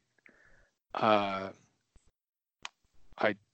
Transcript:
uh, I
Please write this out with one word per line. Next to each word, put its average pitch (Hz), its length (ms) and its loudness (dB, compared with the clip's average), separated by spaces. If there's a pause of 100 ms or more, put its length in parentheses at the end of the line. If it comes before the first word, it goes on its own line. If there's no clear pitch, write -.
(960)
uh, 98 540 0 (1700)
I 107 160 2 (180)